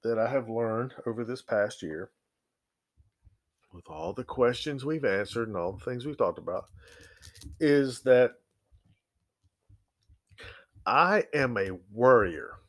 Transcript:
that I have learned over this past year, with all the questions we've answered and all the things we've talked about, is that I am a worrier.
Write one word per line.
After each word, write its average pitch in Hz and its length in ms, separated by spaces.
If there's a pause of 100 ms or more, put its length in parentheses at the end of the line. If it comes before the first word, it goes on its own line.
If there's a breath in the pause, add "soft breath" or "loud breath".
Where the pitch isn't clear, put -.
that 113 160
I 110 80
have 123 220
learned 113 460 (100)
over 117 220
this 127 160
past 107 400
year, 82 280 (1600)
with 87 160
all 82 240
the 127 100
questions 127 580
we've 147 220
answered 104 440
and 101 100
all 90 160
the 98 100
things 123 220
we've 147 100
talked 90 220
about, - 260 (960 loud breath)
is 143 440
that 127 320 (2500 loud breath)
I 170 380 (100)
am 131 240
a 95 140 (200)
worrier. 107 600 (160)